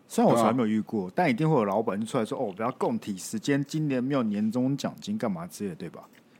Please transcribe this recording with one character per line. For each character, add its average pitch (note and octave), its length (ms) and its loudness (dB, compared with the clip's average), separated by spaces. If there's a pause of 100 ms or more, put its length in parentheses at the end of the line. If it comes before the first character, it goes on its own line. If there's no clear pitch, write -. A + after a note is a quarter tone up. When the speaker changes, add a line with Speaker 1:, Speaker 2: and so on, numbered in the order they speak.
(100)
Speaker 1:
虽 A#3 140 2
然 F3 80 8
我 - 20 6
从 A#2 120 4
来 A2+ 80 4
没 B2+ 80 2
有 A2 40 2
遇 G#2+ 140 2
过， G#2 220 -2
Speaker 2:
对 F2+ 80 -6
啊。 - 40 -16
Speaker 1:
但 F3 160 2
一 B2 40 2
定 D#3 140 2
会 D#3 60 4
有 A2+ 120 6
老 G2+ 160 2
板 G#2 180 -2
就 A2+ 60 -4
出 C#3 100 -4
来 A#2 80 2
说 - 160 -4
：“哦， A2+ 160 -2
不 G#2+ 60 -6
要 B2 100 0
共 C3+ 260 -2
体 G2 200 -6
时 - 200 -8
间， C#3 280 0
今 D#3 200 -4
年 C3 160 0
没 C3+ 120 -2
有 C3 80 2
年 G#2+ 280 0
终 B2+ 240 0
奖 A#2+ 240 -4
金 G#2 200 -6
干 A2+ 120 -2
嘛 E3 160 -6
之 - 180 -10
类 F#2+ 60 -4
的， D#3+ 60 -10
对 - 140 -10
吧？” - 180 -18 (320)